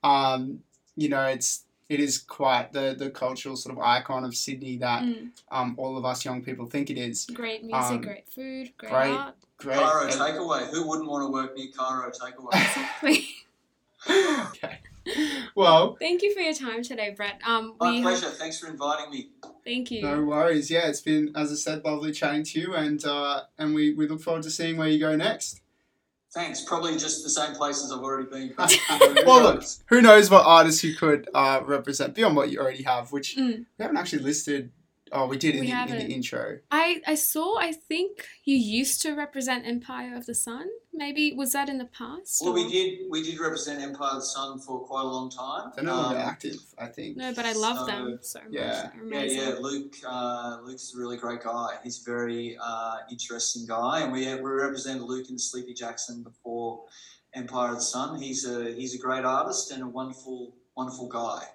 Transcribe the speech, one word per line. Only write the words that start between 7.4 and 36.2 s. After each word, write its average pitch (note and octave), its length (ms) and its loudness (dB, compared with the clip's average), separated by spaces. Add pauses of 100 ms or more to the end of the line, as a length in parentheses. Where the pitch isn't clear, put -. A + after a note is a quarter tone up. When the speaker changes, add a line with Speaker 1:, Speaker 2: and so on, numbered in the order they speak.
Speaker 2:
music, A3+ 220 -6
Speaker 1:
Um, B3 160 0
Speaker 2:
great G3+ 280 -12
food, C4 500 -12
great A3 120 -12
Speaker 1:
great, - 220 2
Speaker 2:
art. C#4 220 -6 (240)
Speaker 1:
great. C3+ 200 -2
Speaker 3:
Cairo D3+ 300 4
Speaker 1:
And - 40 0
Speaker 3:
Takeaway. F3 580 -2
Who D#3+ 180 -4
wouldn't D#3 200 -2
wanna C#3+ 220 -4
work C3 260 -4
near C3 200 -12
Cairo C3 340 -4
Takeaway? B2 440 -10
Speaker 2:
Exactly. - 760 0
<laughs> - 60 -18 (720)
Speaker 1:
<laughs> D#4+ 400 4
Okay. - 300 -12 (760)
Well, E3+ 460 8
Speaker 2:
Thank F4+ 220 0
you G#4 120 2
for G4 60 -4
your D#4+ 140 0
time A#3+ 280 -6
today, A3+ 340 -8
Brett. G3+ 300 -6
Um, A3+ 340 0
Speaker 3:
My A#3+ 120 2
Speaker 2:
we A#3+ 100 0
Speaker 3:
pleasure. - 240 0
Speaker 2:
have C#3 100 -8
Speaker 3:
Thanks D#3+ 220 -8
for E3 100 -12
inviting D3 420 -4
me. C3+ 200 -10 (340)
Speaker 2:
Thank B3 280 -6
you. A3 100 -6
Speaker 1:
No D3 220 0
worries. D3+ 460 2
Yeah, E3 180 2
it's D3 120 -4
been, D3+ 360 0
as D3 160 -2
I - 20 -6
said, D#3 300 -4
lovely D3+ 280 -2
chatting D3+ 300 0
to D#3+ 180 -4
you, F3+ 140 -6
and, D3+ 300 -2
uh, C#3+ 380 -2 (140)
and D3+ 180 -2
we, D3+ 200 4
we D3+ 140 0
look D#3 120 -4
forward D#3+ 240 -2
to D#3 60 -8
seeing E3 260 -2
where D#3 120 0
you D3+ 100 4
go D#3 180 2
next. D#3+ 440 -2 (720)
Speaker 3:
Thanks. E3 300 -6
Probably E3+ 360 -2
just D3+ 240 -4
the - 80 -6
same D3+ 240 0
places C#3+ 380 -4
I've C3 100 -6
already C3 260 -4
been. C3+ 260 -10
Speaker 1:
<laughs> - 20 -16
Speaker 3:
But, - 160 6
you - 260 4
know, - 160 10
who - 120 8
Speaker 1:
Well, B3+ 160 12
look, A3 140 8
Speaker 3:
knows? - 300 -10
Speaker 1:
who A#3+ 160 10
knows G#3+ 280 12
what F#3 140 12
artists D#3+ 380 10
you D#3+ 140 0
could, D3 380 4
uh, C3+ 300 4
represent C#3 500 -2
beyond G#3 220 4
what C#3 140 4
you - 80 -4
already C3 240 -2
have, B2 300 -2
which C#3 240 -6
Speaker 2:
Mm. A#3+ 280 0 (140)
Speaker 1:
we - 40 -6
haven't C#4+ 140 -2
actually D3+ 280 -2
listed. C#3 460 -2 (420)
Oh, C3 160 0
we C3+ 100 -4
did D3+ 160 0
in C#3 60 -2
Speaker 2:
We B2+ 80 -2
Speaker 1:
the, B2 40 -2
in D3 140 -2
the - 60 -6
Speaker 2:
haven't. - 180 -6
Speaker 1:
intro. - 480 -6 (100)